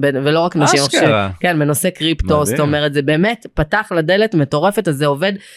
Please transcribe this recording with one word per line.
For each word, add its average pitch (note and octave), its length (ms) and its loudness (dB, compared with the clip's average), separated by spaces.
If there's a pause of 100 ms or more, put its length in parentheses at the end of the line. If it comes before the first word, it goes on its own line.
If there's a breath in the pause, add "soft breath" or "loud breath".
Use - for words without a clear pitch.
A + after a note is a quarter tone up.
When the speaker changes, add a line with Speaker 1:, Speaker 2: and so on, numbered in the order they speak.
Speaker 1:
ב-, C#3+ 100 2 (140)
ולא D#3 160 2
רק F3 160 0
נשים, D3 240 2
Speaker 2:
אשכרה. G#2+ 500 0 (100)
Speaker 1:
כן, F3 180 0
בנושא D3 320 0
קריפטו, D#3+ 360 -4 (140)
Speaker 2:
מדהים. D3 40 0
Speaker 1:
זאת C3+ 160 -2
אומרת, D3 340 0
זה D3 80 0
באמת D#3+ 520 0
פתח G3 420 -2
לדלת F#3+ 380 0
מטורפת, F3 540 0
אז D3 80 0
זה D3 100 0
עובד, D3 260 0 (240 loud breath)